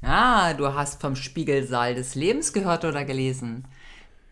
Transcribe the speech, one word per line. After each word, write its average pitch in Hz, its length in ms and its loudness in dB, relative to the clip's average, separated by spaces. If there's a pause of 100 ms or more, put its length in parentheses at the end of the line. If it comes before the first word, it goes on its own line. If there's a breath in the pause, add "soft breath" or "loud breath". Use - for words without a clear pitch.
Ah, 190 520 4
du 139 180 0
hast 143 280 -4
vom 139 160 -2
Spiegelsaal 131 800 0
des 127 200 -6
Lebens 220 400 0
gehört 175 320 0
oder 143 180 -2
gelesen. 131 600 -4 (640 soft breath)